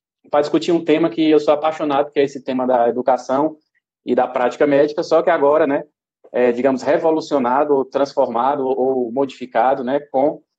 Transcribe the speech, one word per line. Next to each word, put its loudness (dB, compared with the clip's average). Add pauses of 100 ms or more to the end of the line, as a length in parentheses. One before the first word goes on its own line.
(300)
pra 2
discutir -2
um 0
tema 0
que -2
eu 6
sou 2
apaixonado, -2
que 0
é 4
esse -4
tema -4
da 0
educação -2 (480)
e 0
da 2
prática 0
médica, 2
só 2
que 0
agora, 2
né, -2 (480)
é, 2
digamos, 0
revolucionado, 0
ou 0
transformado, -2
ou -2
modificado, -2
né, -2
com -2 (160)